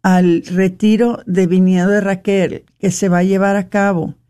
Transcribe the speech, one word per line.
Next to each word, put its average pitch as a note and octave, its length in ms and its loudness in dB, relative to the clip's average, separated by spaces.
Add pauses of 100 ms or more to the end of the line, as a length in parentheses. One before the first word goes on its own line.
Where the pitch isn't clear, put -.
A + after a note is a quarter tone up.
al F3+ 400 2
retiro G#3+ 800 0
de F#3 220 0
viñedo F#3 420 2
de G#3 140 0
Raquel G3 640 -4 (140)
que G3 120 -2
se F#3 180 -2
va F3 100 2
a F3 60 2
llevar F#3+ 320 0
a F#3 140 -6
cabo G3 460 -2 (120)